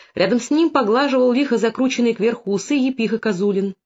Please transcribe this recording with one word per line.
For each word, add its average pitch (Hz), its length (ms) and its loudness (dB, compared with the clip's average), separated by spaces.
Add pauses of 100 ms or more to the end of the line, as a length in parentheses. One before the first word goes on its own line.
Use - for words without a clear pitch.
(140)
Рядом 208 260 2
с - 100 -12
ним 320 200 4
поглаживал 254 600 2
лихо 233 260 0
закрученные 233 560 0
кверху 220 360 -2
усы 202 240 -2
епиха 254 440 0
Козулин. 196 680 -2